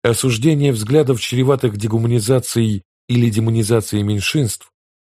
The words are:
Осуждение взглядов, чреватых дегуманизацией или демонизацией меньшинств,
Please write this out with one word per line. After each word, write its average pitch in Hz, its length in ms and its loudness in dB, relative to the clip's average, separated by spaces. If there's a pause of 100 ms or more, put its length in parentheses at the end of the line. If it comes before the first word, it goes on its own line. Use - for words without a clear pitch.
Осуждение 131 680 0
взглядов, 123 480 2
чреватых 127 580 0
дегуманизацией 113 1040 0 (260)
или 120 200 2
демонизацией 110 760 0
меньшинств, 104 680 -4 (380)